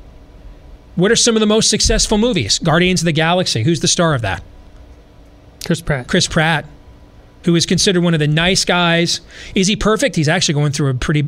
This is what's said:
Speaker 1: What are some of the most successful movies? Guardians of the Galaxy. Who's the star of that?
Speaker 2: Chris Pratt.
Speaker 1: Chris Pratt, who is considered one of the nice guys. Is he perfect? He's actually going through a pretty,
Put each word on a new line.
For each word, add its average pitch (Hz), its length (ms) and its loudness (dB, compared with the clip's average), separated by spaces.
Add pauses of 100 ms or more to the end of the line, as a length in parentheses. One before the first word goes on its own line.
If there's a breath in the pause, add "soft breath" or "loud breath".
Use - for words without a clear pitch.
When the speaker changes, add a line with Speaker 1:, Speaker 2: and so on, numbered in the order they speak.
(960)
Speaker 1:
What 190 160 2
are 226 40 4
some 226 220 2
of - 20 2
the 220 60 2
most 214 240 2
successful 220 480 0
movies? 208 420 0
Guardians 175 420 2
of 160 40 -2
the 170 80 0
Galaxy. 160 500 0
Who's 160 160 0
the - 80 -2
star 165 260 2
of 123 80 -2
that? 95 220 -6 (1200)
Speaker 2:
Chris 165 140 -2
Pratt. 131 300 -6
Speaker 1:
Chris - 180 0
Pratt, 156 380 0 (760)
who 170 120 2
is 165 100 2
considered 180 380 2
one 175 100 2
of 160 60 0
the 151 80 2
nice 170 380 0
guys. 170 560 0 (340 loud breath)
Is 190 120 2
he 214 100 0
perfect? 214 400 0
He's 151 100 0
actually 165 280 0
going 147 180 0
through 143 160 -2
a 131 60 -2
pretty, 147 320 -2